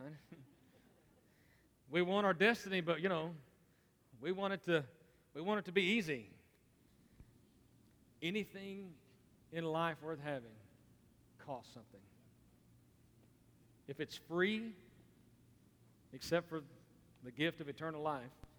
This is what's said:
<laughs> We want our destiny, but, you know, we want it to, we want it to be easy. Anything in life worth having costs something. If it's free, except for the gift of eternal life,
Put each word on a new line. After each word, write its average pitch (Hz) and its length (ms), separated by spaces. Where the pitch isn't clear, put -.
<laughs> 151 340
We 170 100
want 196 240
our 190 80
destiny, 190 480
but, 160 200
you 190 80
know, 165 220
we 156 100
want 196 220
it 185 120
to, 165 180
we 147 80
want 208 180
it 170 60
to 180 60
be 190 100
easy. 165 460
Anything 196 680
in 165 120
life 160 400
worth 156 160
having 135 320
costs 127 280
something. 107 280
If 139 120
it's - 280
free, 214 460
except 165 360
for 160 120
the 123 80
gift 160 280
of 147 100
eternal 156 320
life, 139 280